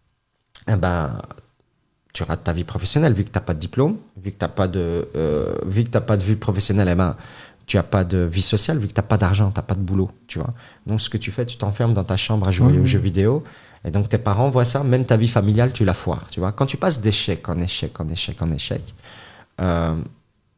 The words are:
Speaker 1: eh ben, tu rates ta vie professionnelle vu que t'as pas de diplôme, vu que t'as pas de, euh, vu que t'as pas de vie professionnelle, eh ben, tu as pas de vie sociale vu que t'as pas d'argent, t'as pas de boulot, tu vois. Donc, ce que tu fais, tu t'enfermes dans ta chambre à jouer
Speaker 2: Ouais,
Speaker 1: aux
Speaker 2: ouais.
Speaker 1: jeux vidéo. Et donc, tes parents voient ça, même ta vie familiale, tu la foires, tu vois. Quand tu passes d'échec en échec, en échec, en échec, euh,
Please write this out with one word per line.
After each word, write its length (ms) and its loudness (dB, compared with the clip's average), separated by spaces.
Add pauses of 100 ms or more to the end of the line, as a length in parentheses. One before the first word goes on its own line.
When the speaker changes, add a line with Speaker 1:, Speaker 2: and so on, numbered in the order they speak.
(680)
Speaker 1:
eh 60 4
ben, 460 0 (920)
tu 120 -6
rates 180 -4
ta 100 -2
vie 120 -2
professionnelle 500 0
vu 100 0
que 60 -14
t'as 100 -2
pas 140 -4
de 60 -6
diplôme, 360 0 (240)
vu 120 -8
que 60 -12
t'as 100 -2
pas 180 0
de, 480 -2
euh, 400 0 (120)
vu 180 0
que 60 -8
t'as 100 0
pas 160 0
de 80 0
vie 120 2
professionnelle, 540 0
eh 60 2
ben, 180 2 (520)
tu 120 2
as 60 2
pas 180 2
de 160 0
vie 240 0
sociale 360 0
vu 100 -2
que 40 -10
t'as 100 -2
pas 160 2
d'argent, 360 4
t'as 80 -4
pas 120 -2
de 60 -4
boulot, 300 0 (160)
tu 140 -8
vois. 100 -4 (360)
Donc, 140 0
ce 80 -2
que 80 -4
tu 140 -6
fais, 160 -4
tu 120 -10
t'enfermes 360 0
dans 100 0
ta 120 0
chambre 320 0
à 20 4
jouer 220 6
Speaker 2:
Ouais, 60 4
Speaker 1:
aux 20 4
Speaker 2:
ouais. 60 4
Speaker 1:
jeux 120 4
vidéo. 460 2 (420)
Et 40 -6
donc, 180 0
tes 80 0
parents 320 2
voient 160 2
ça, 180 0
même 220 2
ta 140 2
vie 100 4
familiale, 440 4
tu 120 0
la 80 4
foires, 380 -4
tu 100 -8
vois. 120 -2
Quand 120 0
tu 140 -4
passes 240 -2
d'échec 480 -2
en 100 -2
échec, 400 -6
en 80 -4
échec, 320 -6
en 80 0
échec, 320 -4 (800)
euh, 340 0 (640)